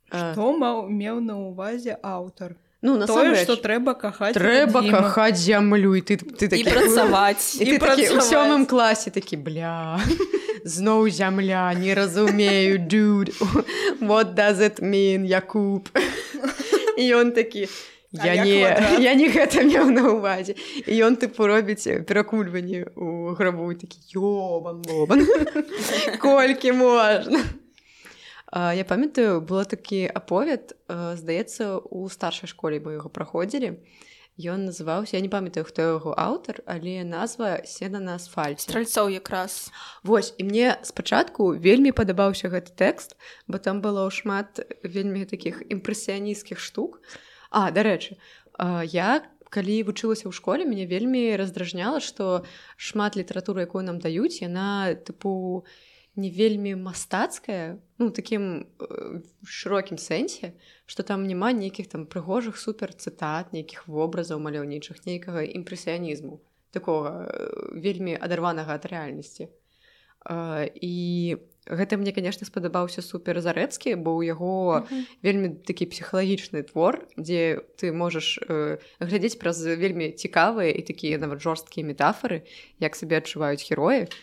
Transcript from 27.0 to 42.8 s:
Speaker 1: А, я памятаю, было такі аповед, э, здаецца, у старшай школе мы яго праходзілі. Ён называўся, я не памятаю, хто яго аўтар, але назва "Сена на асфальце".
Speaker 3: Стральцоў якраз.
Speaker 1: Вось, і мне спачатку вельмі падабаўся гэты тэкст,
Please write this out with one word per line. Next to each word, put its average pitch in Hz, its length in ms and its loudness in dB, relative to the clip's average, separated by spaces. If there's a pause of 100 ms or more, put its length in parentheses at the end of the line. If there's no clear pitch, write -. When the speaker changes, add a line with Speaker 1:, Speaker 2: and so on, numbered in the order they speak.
Speaker 1:
А, 175 200 0
я 185 100 -2
памятаю, 214 560 2
было 190 240 -2
такі 196 480 -4
аповед, 247 640 -2 (100)
э, 175 300 -6
здаецца, 190 720 -4
у 185 160 -8
старшай 180 400 -8
школе 156 340 -6
мы 156 220 -10
яго 151 80 -14
праходзілі. 180 720 -4 (560)
Ён 185 320 -6
называўся, 175 480 -4
я 185 80 -2
не 190 40 -6
памятаю, 185 360 -4
хто - 160 -6
яго 160 320 0
аўтар, 233 560 -4
але 175 340 -8
назва 185 640 -4
"Сена 196 340 -10
на 185 140 -8
асфальце". 156 560 -6
Speaker 3:
Стральцоў 226 400 -2
якраз. 190 640 -6 (340)
Speaker 1:
Вось, 202 320 2
і 185 80 -6
мне 226 400 2
спачатку - 720 0
вельмі 240 400 6
падабаўся 196 560 0
гэты 180 240 -8
тэкст, - 400 0 (320)